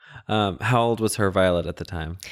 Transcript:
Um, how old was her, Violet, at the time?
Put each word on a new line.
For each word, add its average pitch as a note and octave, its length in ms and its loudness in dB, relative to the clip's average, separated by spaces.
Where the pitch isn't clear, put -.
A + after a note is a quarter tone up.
Um, G#2 320 0
how A#2 220 2
old A#2 180 2
was G#2+ 160 0
her, G2+ 140 2
Violet, F2+ 360 2
at E2+ 100 -6
the D#2+ 80 -8
time? E2 340 -8